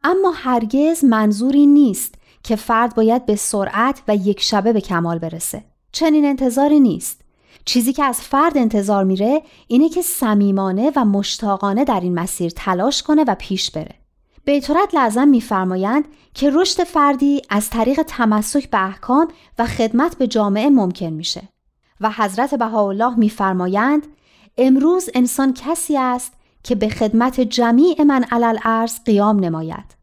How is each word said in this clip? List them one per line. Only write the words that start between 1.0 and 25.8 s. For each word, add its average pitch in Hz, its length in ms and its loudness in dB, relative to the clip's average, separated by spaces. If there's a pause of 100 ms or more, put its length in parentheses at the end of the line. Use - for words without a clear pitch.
منظوری 226 640 2
نیست 285 480 4 (280)
که 220 140 -2
فرد 226 380 -2
باید 233 320 2
به 208 100 0
سرعت 214 720 -2
و 208 80 2
یک 196 240 0
شبه 214 320 0
به 214 80 2
کمال 170 380 -4
برسه. 165 460 -10 (280)
چنین 302 320 2
انتظاری 277 560 2
نیست. 190 400 0 (440)
چیزی 247 280 0
که 294 120 -2
از 247 160 -2
فرد 294 380 0
انتظار 208 460 0
میره 208 380 0 (240)
اینه 269 220 2
که 330 140 -4
صمیمانه 202 920 0
و 262 80 0
مشتاقانه 202 800 -2
در 226 160 -2
این 175 140 -4
مسیر 170 420 -6
تلاش 196 460 -2
کنه 302 220 2
و 220 140 0
پیش - 320 -6
بره. 160 240 -12 (500)
بیت 285 260 0 (240)
لعظم 254 340 2
می‌فرمایند 208 760 0 (300)
که 285 160 0
رشد 349 340 0
فردی 285 680 0
از 214 200 -2
طریق 247 320 0
تمسک 226 680 -2
به 196 140 0
احکام 254 440 -2 (300)
و 233 80 -2
خدمت 233 520 -2
به 254 80 0
جامعه 214 440 0
ممکن 185 360 0
می‌شه. 160 360 -8 (580)
و 214 100 0
حضرت 220 440 -2
بهاءالله 220 640 -2
می‌فرمایند: 208 880 0 (520)
«امروز 269 560 2
انسان 254 400 0
کسی 302 420 -4